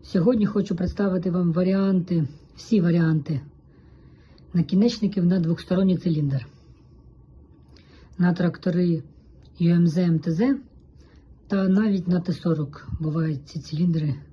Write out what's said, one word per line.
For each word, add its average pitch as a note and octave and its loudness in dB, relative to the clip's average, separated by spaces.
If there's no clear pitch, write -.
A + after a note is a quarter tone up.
Сьогодні G#3 2
хочу G3 -2
представити F#3 -2
вам F3 0
варіанти, F3+ 0
всі - 0
варіанти D#3+ 0
накінечників F#3+ 0
на F3+ 2
двохсторонній F3+ 0
циліндр. D3 -2
На F3 2
трактори E3+ 0
Ю E3+ 4
М E3+ 4
З, D#3+ 0
М E3+ 2
Т E3 -2
З A#3+ 0
та F#3+ 0
навіть G3 2
на F3 2
Т F3 -6
сорок D3+ -4
бувають D#3 -4
ці - -12
циліндри D#3 -2